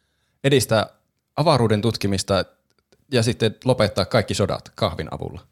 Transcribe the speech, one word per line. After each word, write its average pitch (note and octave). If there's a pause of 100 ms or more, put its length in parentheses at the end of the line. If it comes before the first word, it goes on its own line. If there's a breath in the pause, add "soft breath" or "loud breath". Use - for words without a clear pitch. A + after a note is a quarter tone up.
(440)
Edistää A#2 (500)
avaruuden A#2+
tutkimista G2 (640)
ja A#2+
sitten A2 (100)
lopettaa G2+
kaikki G#2
sodat -
kahvin F2
avulla. E2 (100)